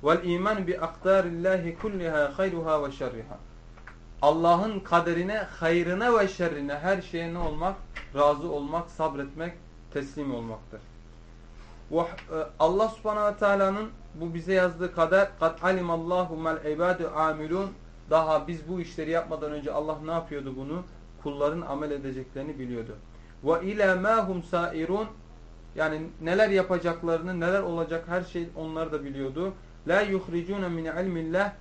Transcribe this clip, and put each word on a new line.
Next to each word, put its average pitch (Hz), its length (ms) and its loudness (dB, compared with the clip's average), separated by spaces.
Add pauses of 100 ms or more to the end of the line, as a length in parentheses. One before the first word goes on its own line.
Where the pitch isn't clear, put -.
Vel 175 200 4
imanu 185 440 0
bi 175 120 -2
akdarillahi 175 1000 2
kulliha 165 560 0
hayruha 165 500 0
ve 135 40 -6
şerriha. 113 460 -8 (840)
Allah'ın 170 580 6
kaderine, 170 580 2
hayrına 180 840 4
ve 196 80 4
şerrine, 147 480 -2
her 180 260 0
şeye 170 320 -6
ne 175 40 -6
olmak? 175 380 -2 (400)
Razı 147 360 4
olmak, 151 380 -4
sabretmek, 151 640 -4 (400)
teslim 139 420 -4
olmaktır. 113 440 -10 (1120)
Ve, 160 80 2
e, 170 80 0 (520)
Allah 185 300 4
subhanahu 208 400 0
wa 208 80 -4
ta'ala'nın 202 520 4 (260)
bu 165 180 -6
bize 170 200 -2
yazdığı 175 420 2
kader, 180 340 6 (100)
kad 160 240 2
alimallahu 175 720 2
mal 160 300 -2
ibadu 170 500 0
amilun. 156 540 0 (400)
Daha 156 380 4
biz 160 220 -8
bu 180 120 -4
işleri 160 280 -6
yapmadan 160 420 -2
önce 147 200 -6
Allah 151 340 -2
ne 160 60 -4
yapıyordu 147 460 -4
bunu? 147 260 -6 (400)
Kulların 147 380 0
amel 147 300 -4
edeceklerini 135 680 -8
biliyordu. 117 360 -8 (480)
Ve 165 220 2
ila 196 300 4
ma 208 340 4
hum 180 140 -2
sairun. 175 640 -2 (680)
Yani 156 260 0 (200)
neler 196 280 4
yapacaklarını, 175 880 2
neler 185 220 2
olacak 165 460 -2
her 175 140 0
şey 170 340 -6
onları 160 360 -4
da 151 120 -4
biliyordu. 139 500 -4 (340)
La 185 140 4
yuhricuna 185 680 -2
min 165 160 -4
ilmillah. 175 760 -2